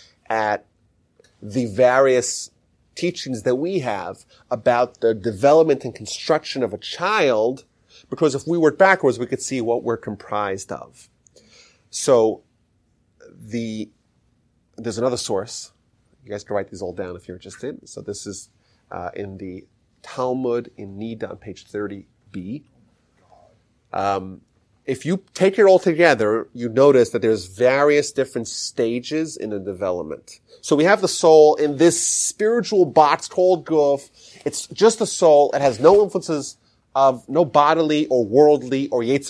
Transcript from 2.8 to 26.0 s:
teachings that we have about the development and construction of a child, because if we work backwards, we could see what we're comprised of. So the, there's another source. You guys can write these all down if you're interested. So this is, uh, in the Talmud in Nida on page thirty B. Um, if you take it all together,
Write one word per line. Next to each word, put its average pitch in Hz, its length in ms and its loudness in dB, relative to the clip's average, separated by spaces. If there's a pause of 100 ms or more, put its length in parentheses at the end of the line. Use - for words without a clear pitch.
teachings 131 500 -8
that 123 100 0
we 170 240 -4
have 101 460 -8 (260)
about 120 500 0
the 113 140 0
development 131 680 2
and 120 100 -10
construction - 680 -6
of 104 120 -4
a 98 40 -10
child, 139 840 -2 (460)
because 135 240 0
if 139 120 -10
we 170 120 -2
work 156 180 2
backwards, 180 420 2
we 123 80 -6
could - 140 -6
see 135 200 -6
what 117 220 -2
we're 113 140 -2
comprised 104 720 -8
of. - 380 -16 (800)
So 113 540 0 (880)
the, 110 580 -10 (880)
there's 110 220 -8
another 123 180 -2
source. - 560 -8 (520)
You 101 60 -20
guys 104 140 -12
can - 100 -8
write 98 140 -6
these 92 140 -16
all 90 100 -10
down 90 240 -12
if - 100 -20
you're 90 100 -14
interested. - 520 -16
So - 140 -18
this - 240 -14
is, 98 240 -16 (400)
uh, 90 240 -12
in 98 240 -14
the 92 280 -16 (360)
Talmud 127 720 -6
in 98 220 -16
Nida 113 320 -12
on - 60 -16
page - 280 -20
thirty 101 440 -10 (220)
B. 101 340 -12 (1300)
Um, 95 480 -6 (440)
if 131 220 -8
you 190 160 -4 (120)
take 190 240 2
it 208 60 6
all 190 140 8
together, 139 760 2